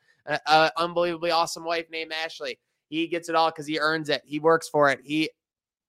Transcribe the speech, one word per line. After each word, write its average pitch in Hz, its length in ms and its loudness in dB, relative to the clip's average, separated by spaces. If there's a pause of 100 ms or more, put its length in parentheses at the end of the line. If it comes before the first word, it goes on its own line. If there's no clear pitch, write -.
(260)
a, 147 220 -4
a 156 280 6
unbelievably 170 540 -2
awesome 165 340 -2
wife 170 280 -4
named 160 200 -10
Ashley. 160 460 -8 (320)
He 160 180 -2
gets 165 220 -6
it 165 60 -4
all 160 160 4
'cause 151 160 -12
he 156 100 -4
earns 156 320 -2
it. 139 160 0
He 147 140 -8
works 160 280 4
for 147 220 4
it. 131 140 0
He 151 260 -2 (600)